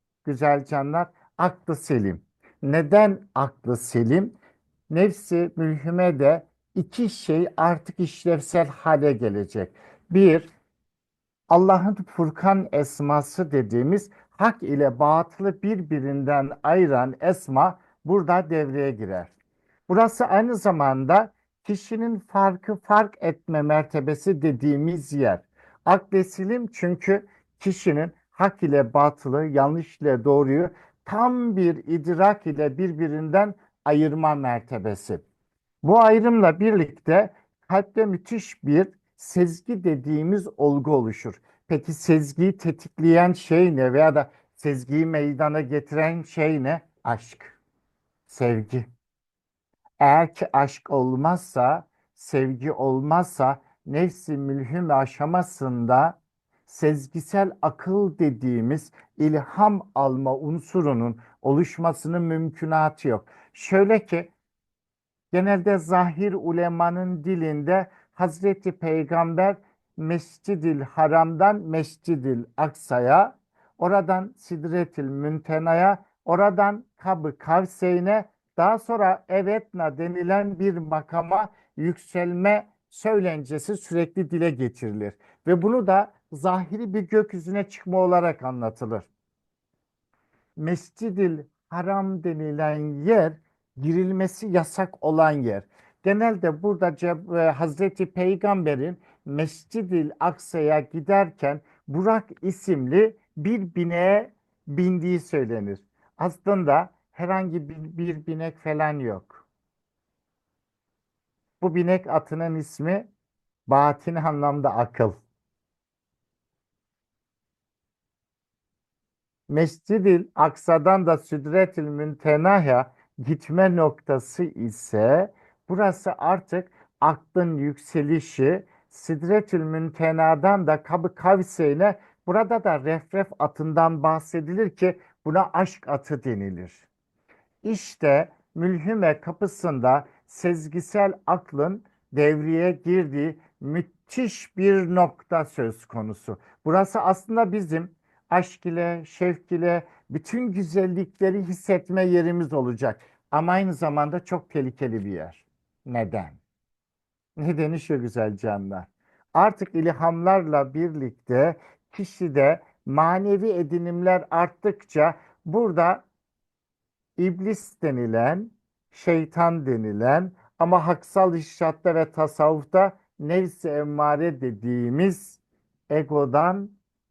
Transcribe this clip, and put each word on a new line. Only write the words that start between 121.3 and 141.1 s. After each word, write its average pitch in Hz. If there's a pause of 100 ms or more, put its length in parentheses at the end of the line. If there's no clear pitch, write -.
Müntena'ya 151 (240)
gitme 160
noktası 151
ise 117 (360)
burası 190
artık 180 (300)
aklın 160
yükselişi, 147 (220)
Sidret-ül 170
Müntena'dan 160
da 151
Kab-ı 170
Kavseyn'e, 185 (280)
burada 220
da 160
Refref 160 (120)
atından 156
bahsedilir 160
ki 180 (260)
buna 175
aşk -
atı 143
denilir. 98 (760)
İşte 165 (220)
mülhime 170
kapısında 147 (180)
sezgisel 175 (140)